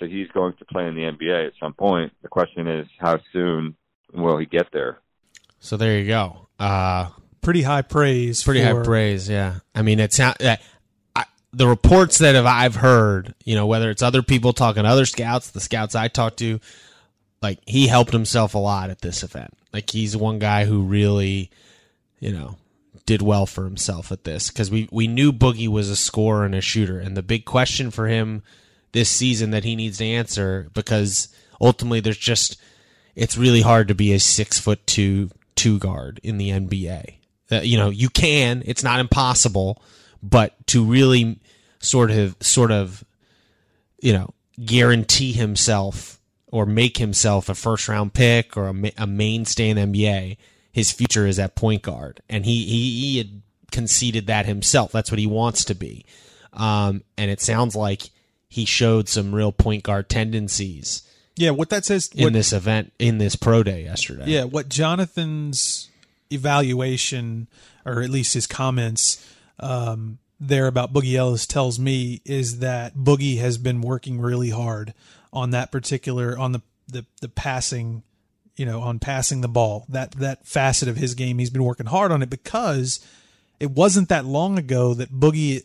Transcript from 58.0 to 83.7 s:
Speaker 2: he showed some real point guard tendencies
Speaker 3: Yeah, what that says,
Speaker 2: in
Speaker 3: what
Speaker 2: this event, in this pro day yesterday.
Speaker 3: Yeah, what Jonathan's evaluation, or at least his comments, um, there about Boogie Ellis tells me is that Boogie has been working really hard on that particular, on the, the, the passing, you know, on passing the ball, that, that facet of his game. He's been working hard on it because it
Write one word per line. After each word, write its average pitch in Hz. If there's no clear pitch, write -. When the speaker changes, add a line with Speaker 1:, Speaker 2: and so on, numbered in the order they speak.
Speaker 2:
he 117
showed 113
some 101
real 104
point 107
guard 101
tendencies 104
Speaker 3:
Yeah, 165
what 147
that 202
says, 190
Speaker 2:
in 135
Speaker 3:
what 117
Speaker 2:
this 110
event, 107
in 117
this 104
pro 113
day 95
yesterday. 69
Speaker 3:
Yeah, 151
what 139
Jonathan's 156
evaluation, 127
or 123
at 127
least 131
his -
comments, 123
um, 113
there 135
about 127
Boogie 131
Ellis 127
tells 127
me 127
is 127
that 123
Boogie 139
has 120
been 123
working 123
really 123
hard 110
on 127
that 123
particular, 123
on 127
the, 120
the, 127
the 131
passing, 120
you 135
know, 117
on 120
passing 135
the 123
ball, 113
that, 131
that 135
facet 135
of 113
his 127
game. 123
He's 123
been 131
working 120
hard 180
on 143
it 127
because 135
it 143